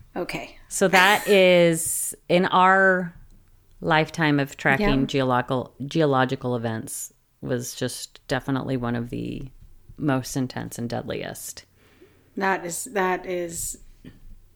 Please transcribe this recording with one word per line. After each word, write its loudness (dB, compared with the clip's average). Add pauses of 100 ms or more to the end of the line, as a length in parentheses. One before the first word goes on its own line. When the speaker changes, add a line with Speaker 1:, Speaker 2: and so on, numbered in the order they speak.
(160)
Speaker 1:
Okay. -8 (120)
Speaker 2:
So 2
that 6
<laughs> -10
is, 4 (140)
in 4
our 4 (680)
lifetime 2
of -4
tracking 2
Speaker 1:
Yeah. 0
Speaker 2:
geological, 0 (100)
geological 2
events, -6 (280)
was -4
just -10
definitely -2
one -4
of -6
the -8 (460)
most -2
intense -6
and -6
deadliest. -10 (720)
Speaker 1:
That -2
is, -8
that -2
is, -6 (800)